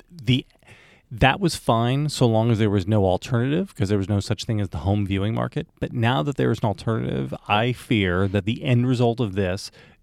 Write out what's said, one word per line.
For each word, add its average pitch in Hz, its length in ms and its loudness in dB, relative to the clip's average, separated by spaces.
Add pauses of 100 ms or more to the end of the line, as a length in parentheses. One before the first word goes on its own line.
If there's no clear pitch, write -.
(100)
the, 135 340 -2 (680)
that 131 300 2
was 180 160 0
fine 131 540 0
so - 160 2
long 113 240 4
as 110 80 2
there 110 100 2
was 98 180 0
no 104 200 4
alternative, 131 680 0
'cause 98 140 -2
there 104 80 0
was 98 140 0
no 101 100 2
such - 240 -4
thing 110 160 -2
as 98 80 -4
the - 100 -10
home 98 280 0
viewing 98 280 -2
market. 120 320 -4 (140)
But - 140 -6
now 123 280 0
that 143 140 -4
there 127 140 0
is 113 80 -2
an - 80 -2
alternative, 120 680 -4 (160)
I 113 240 2
fear 98 560 0
that 95 160 -2
the 107 180 -4
end 123 240 2
result 120 320 0
of 107 160 -4
this 95 360 -4 (320)